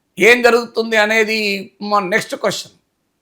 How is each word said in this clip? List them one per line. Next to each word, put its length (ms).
ఏం 220
జరుగుతుంది 560
అనేది 760
మన 220
నెక్స్ట్ 320
క్వశ్చన్. 360